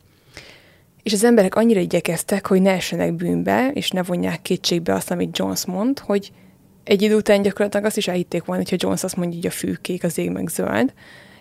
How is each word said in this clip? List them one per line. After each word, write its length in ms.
És 100
az 120
emberek 300
annyira 260
igyekeztek, 640
hogy 160
ne 80
essenek 440
bűnbe, 600
és 160
ne 120
vonják 400
kétségbe 520
azt, 160
amit 280
Jones 260
mond, 340
hogy 340
egy 180
idő 140
után 260
gyakorlatilag 440
azt 100
is 120
elhitték 360
volna, 180
hogyha 260
Jones 160
azt 120
mondja, 200
hogy 100
a 40
fű 220
kék, 320
az 140
ég 120
meg 180
zöld, 440